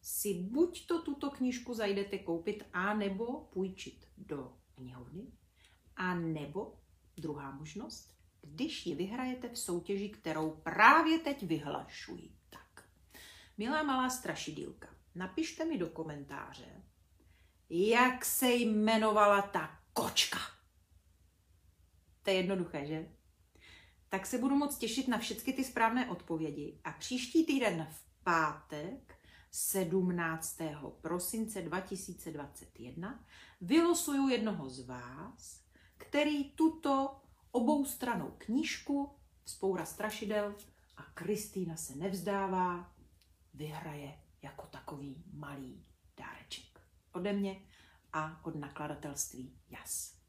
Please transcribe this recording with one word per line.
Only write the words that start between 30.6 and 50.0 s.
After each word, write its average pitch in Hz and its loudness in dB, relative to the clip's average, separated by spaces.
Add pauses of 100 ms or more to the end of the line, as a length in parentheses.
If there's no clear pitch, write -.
prosince 185 -2
dva 165 -2
tisíce 180 -8
dvacet 147 -12
jedna 165 -10 (360)
vylosuju 285 4
jednoho 214 0
z 127 -12
vás, 127 -14 (320)
který 294 2
tuto 277 2 (300)
oboustrannou 240 2
knížku 277 -2 (320)
Vzpoura 185 -2
strašidel 208 -4 (420)
a 156 -16
Kristýna 180 -4
se 135 -10
nevzdává 185 -2 (600)
vyhraje 151 -10 (240)
jako - -14
takový 143 -12
malý 135 -12 (320)
dáreček - -14 (320)
ode 185 -2
mě 196 -2 (520)
a 156 -4
od 160 -4
nakladatelství 143 -8
Jas. - -10 (120)